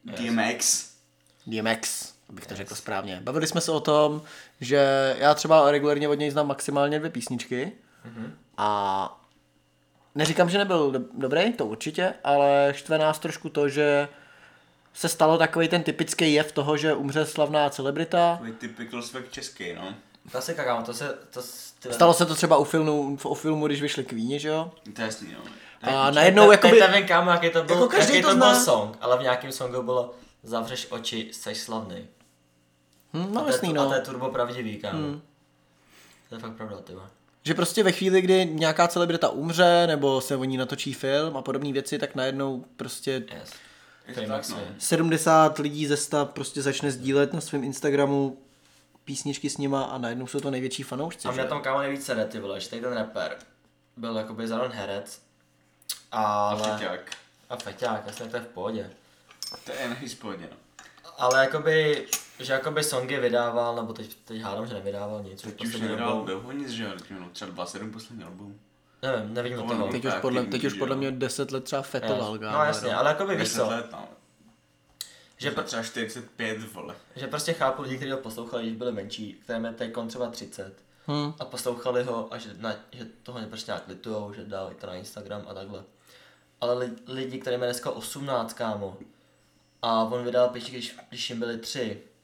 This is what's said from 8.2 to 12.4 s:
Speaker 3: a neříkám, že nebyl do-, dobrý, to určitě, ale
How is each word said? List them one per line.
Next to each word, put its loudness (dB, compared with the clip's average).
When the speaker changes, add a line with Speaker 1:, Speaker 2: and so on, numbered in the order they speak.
Speaker 3:
a 0
neříkám, 2
že 0
nebyl 2
do-, -2
dobrý, 2
to -2
určitě, -4
ale 4